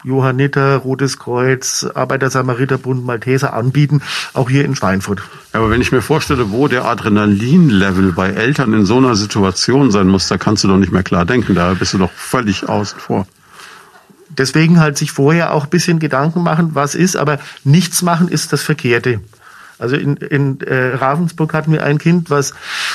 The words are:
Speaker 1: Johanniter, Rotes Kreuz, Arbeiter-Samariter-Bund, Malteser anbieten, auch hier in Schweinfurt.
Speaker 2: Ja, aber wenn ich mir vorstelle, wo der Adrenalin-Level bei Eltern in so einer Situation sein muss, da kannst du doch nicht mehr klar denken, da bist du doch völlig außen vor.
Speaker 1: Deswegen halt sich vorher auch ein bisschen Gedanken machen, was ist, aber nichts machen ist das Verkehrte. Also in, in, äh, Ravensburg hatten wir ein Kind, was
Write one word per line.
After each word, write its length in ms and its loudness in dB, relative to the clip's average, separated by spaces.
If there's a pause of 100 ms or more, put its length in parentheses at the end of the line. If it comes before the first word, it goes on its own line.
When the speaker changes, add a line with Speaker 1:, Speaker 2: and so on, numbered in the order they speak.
Speaker 1:
Johanniter, 720 0
Rotes 400 -4
Kreuz, 760 -2
Arbeiter-Samariter-Bund, 1120 -2
Malteser 500 -2
anbieten, 480 2 (320)
auch 160 0
hier 140 2
in 100 -2
Schweinfurt. 480 -2 (300)
Speaker 2:
Ja, 80 -2
aber 100 2
wenn 100 2
ich 120 -2
mir 100 2
vorstelle, 480 0
wo 160 0
der 200 0
Adrenalin-Level 1300 2
bei 180 0
Eltern 420 0
in 120 4
so 120 2
einer 180 4
Situation 800 2
sein 160 4
muss, 180 2
da 120 -2
kannst 260 0
du 40 4
doch 100 4
nicht 140 2
mehr 120 0
klar 200 0
denken, 300 0
da 200 0
bist 200 -4
du 40 2
doch 120 0
völlig 580 -4
außen 300 -4
vor. 280 -4 (1040)
Speaker 1:
Deswegen 520 4
halt 160 4
sich 160 -6
vorher 400 2
auch 120 0
ein 60 -8
bisschen 280 0
Gedanken 440 -2
machen, 320 0
was 200 -2
ist, 220 0
aber 220 0 (260)
nichts 380 2
machen 260 2
ist 240 -4
das 100 -2
Verkehrte. 580 0 (580)
Also 180 -2
in, 200 -2
in, 440 -2
äh, 340 -2
Ravensburg 600 -2
hatten 180 0
wir 120 0
ein 140 0
Kind, 320 0
was 240 -2 (400)